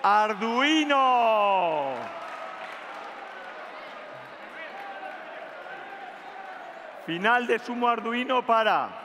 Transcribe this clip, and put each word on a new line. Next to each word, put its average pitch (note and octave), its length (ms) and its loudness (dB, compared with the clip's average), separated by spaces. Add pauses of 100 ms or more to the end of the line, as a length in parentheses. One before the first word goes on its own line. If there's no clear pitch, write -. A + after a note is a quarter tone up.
arduino. G#3+ 1900 4 (4000)
Final A3 400 4
de A#3+ 100 4
sumo A#3+ 320 -2
arduino A#3+ 560 0
para G#3 440 4 (160)